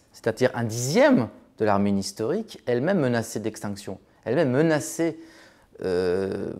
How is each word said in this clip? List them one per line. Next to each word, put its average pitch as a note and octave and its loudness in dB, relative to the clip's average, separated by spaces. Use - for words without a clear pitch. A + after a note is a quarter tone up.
c'est-à-dire - 0
un A#2+ -4
dixième B2+ 4
de A2 0
l'Arménie G2+ 4
historique, C3+ -4
elle-même D3 2
menacée A#2+ -2
d'extinction, G2+ -8
elle-même C3 2
menacée, D#3 0
euh, F#2 -2